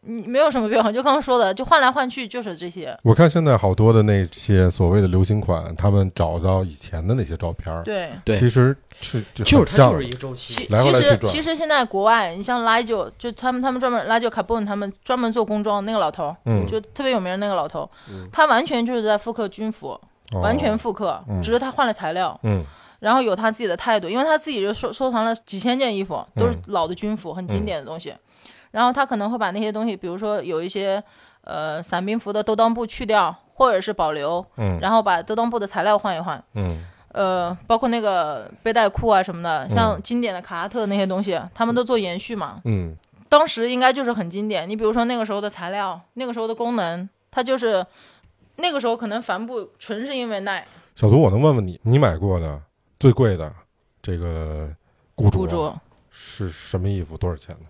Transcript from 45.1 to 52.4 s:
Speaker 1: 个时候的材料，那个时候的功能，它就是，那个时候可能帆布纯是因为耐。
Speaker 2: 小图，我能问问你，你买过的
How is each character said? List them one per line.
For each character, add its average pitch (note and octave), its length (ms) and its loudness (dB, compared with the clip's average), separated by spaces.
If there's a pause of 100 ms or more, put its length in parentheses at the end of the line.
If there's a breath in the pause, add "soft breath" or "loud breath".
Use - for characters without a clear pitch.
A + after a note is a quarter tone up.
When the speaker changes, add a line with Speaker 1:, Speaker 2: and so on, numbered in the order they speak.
Speaker 1:
个 A3 80 -2
时 G#3+ 60 -6
候 G3+ 100 -2
的 G#3 80 -4
材 F3+ 220 -10
料， F#3+ 280 -6 (140)
那 B3 100 -8
个 B3 80 -6
时 A#3 80 -8
候 A3+ 80 -4
的 A3+ 60 -4
功 A#3 220 -4
能， F3+ 340 -4 (220)
它 C4 100 -2
就 C4 160 0
是， A3 260 0 (760 soft breath)
那 F4 140 -2
个 C#4 80 -2
时 A3+ 60 -4
候 A#3 100 0
可 A#3 120 -8
能 G#3+ 120 -4
帆 G#3+ 240 -4
布 A#3 240 -8 (120)
纯 A3 260 -8
是 C#4 100 -8
因 B3 140 -6
为 G3+ 120 -6
耐。 G3 220 -6 (320 soft breath)
Speaker 2:
小 G#2 140 2
图， B2 100 8
我 B2+ 120 6
能 G#2+ 100 2
问 D3 140 6
问 G#2+ 100 0
你， F2+ 160 -10
你 A#2+ 160 4
买 A2+ 180 4
过 F#2 240 0
的 D2+ 220 -6 (380)